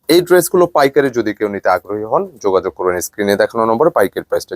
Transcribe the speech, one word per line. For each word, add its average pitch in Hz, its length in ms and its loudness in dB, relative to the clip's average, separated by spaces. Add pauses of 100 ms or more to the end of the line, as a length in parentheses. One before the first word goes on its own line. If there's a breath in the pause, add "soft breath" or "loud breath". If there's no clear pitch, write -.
এই 170 200 4
ড্রেসগুলো 180 360 2 (120)
পাইকারি 139 320 2 (100)
যদি 107 200 -2
কেউ 107 160 -2
নিতে 98 220 -6
আগ্রহী 104 340 -6
হন, 156 120 0 (220)
যোগাযোগ 92 320 0
করবেন 90 180 -2 (140)
স্ক্রিনে 101 340 -2
দেখানো 113 280 -2
নম্বরে, 120 260 2
পাইকারি 98 320 -2
প্রাইসটা - 280 -6